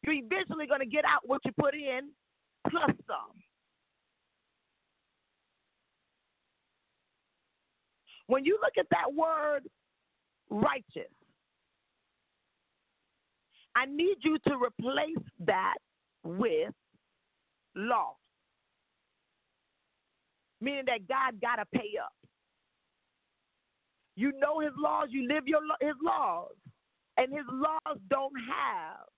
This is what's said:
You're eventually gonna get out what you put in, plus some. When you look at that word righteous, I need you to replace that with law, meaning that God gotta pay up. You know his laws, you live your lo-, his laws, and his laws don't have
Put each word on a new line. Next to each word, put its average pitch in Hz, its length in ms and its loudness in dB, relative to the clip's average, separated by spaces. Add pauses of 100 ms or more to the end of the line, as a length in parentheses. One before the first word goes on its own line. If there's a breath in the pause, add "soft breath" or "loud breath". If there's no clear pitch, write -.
You're 311 120 2
eventually 302 520 -4
gonna 269 200 0
get 285 200 0
out 294 200 2
what 262 180 0
you 254 140 -2
put 277 160 2
in, 285 360 -6 (580)
plus 311 220 2 (160)
some. - 360 -8 (4000 loud breath)
When 269 180 4
you 370 180 6
look 554 160 2
at 339 120 4
that 226 240 4
word 302 540 2 (840)
righteous, 220 640 -2 (2500 soft breath)
I 254 120 4
need 320 340 0
you 311 260 2
to - 100 2
replace 269 680 -2 (160)
that 185 360 0 (480)
with 175 480 0 (1000)
law, 208 420 0 (2500)
meaning 269 240 -4
that 226 200 -2
God 262 360 -2
gotta 233 320 -2
pay 214 280 -2
up. - 120 -10 (2000)
You 262 240 2
know 302 200 2
his 294 180 -2
laws, 302 320 0
you 247 180 -2
live 294 180 0
your 302 140 4
lo-, 311 260 -2
his 302 160 0
laws, 269 520 -2 (640)
and 262 120 4
his 294 220 -6
laws 302 460 -2 (100)
don't 277 240 0 (160)
have 196 580 -4 (100)